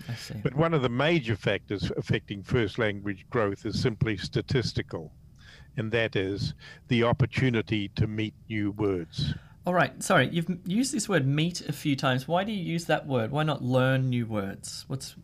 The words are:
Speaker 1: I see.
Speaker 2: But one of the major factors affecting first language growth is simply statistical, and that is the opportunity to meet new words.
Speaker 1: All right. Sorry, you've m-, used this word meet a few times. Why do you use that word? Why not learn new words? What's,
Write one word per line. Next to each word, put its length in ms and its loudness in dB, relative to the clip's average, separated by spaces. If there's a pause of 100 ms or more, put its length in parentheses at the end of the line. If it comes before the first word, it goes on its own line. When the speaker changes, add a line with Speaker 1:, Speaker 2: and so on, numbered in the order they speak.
Speaker 1:
I 60 -6
see. 280 -10
Speaker 2:
But 120 -2
one 180 2
of 80 2
the 80 2
major 480 2
factors 640 -2
affecting 440 -4
first 360 0
language 500 -2
growth 380 0
is 120 -4
simply 380 0
statistical, 960 -4 (640)
and 160 -2
that 240 2
is 380 0 (340)
the 160 4
opportunity 920 2
to 100 2
meet 260 -4 (160)
new 220 0
words. 640 -2 (320)
Speaker 1:
All 80 0
right. 280 2
Sorry, 300 4
you've 160 0
m-, 160 -6
used 300 0
this 160 -2
word 160 4
meet 420 2
a 60 -4
few 200 0
times. 320 0
Why 160 0
do 100 -4
you 100 -4
use 240 -2
that 200 2
word? 240 0
Why 120 0
not 200 0
learn 460 4
new 160 0
words? 640 -6
What's, 360 -8